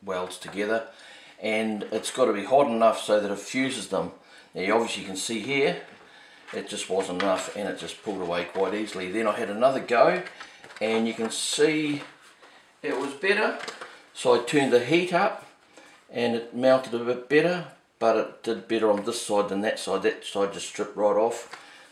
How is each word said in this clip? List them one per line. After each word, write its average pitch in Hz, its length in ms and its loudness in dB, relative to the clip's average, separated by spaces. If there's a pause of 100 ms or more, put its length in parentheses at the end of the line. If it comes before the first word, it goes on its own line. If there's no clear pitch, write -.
welds 92 360 -6
together, 104 500 -4 (540)
and 107 500 -2
it's 110 200 -4
got 127 140 4
to 110 80 4
be 101 120 -4
hot 139 220 6
enough 113 340 4
so 107 180 4
that 101 120 -2
it 98 80 -6
fuses 123 500 -4
them. 87 240 -2 (400)
Now 80 80 -8
you 98 120 0
obviously 110 300 0
can 95 140 -10
see 113 220 -6
here, 139 420 0 (720)
it 104 140 -8
just - 220 -10
wasn't 92 320 -2
enough, 95 340 0
and 104 120 -4
it 90 100 -6
just - 240 -12
pulled 95 200 -6
away 87 240 -2
quite 95 280 -2
easily. 95 380 -6
Then 110 160 0
I 104 60 2
had 110 160 -4
another 120 300 2
go, 143 440 4 (580)
and 113 260 0
you 113 60 -2
can 113 160 -4
see 151 720 0 (800)
it 139 160 -4
was 139 160 -6
better. 214 460 0 (540)
So 123 220 4
I 117 80 2
turned 139 280 2
the 120 80 8
heat 170 340 2
up, 190 320 0 (640)
and 120 240 -2
it 117 220 -6
melted 127 380 4
a 120 100 -2
bit - 260 -4
better, 160 380 2 (320)
but 113 160 4
it - 280 -4
did 110 260 -4
better 110 200 4
on 101 140 2
this 113 180 -4
side 101 280 2
than 98 120 -2
that 107 180 -2
side. 92 240 -2
That - 220 0
side 98 280 -2
just - 140 -10
stripped - 280 -8
right 101 220 2
off. - 380 0 (360)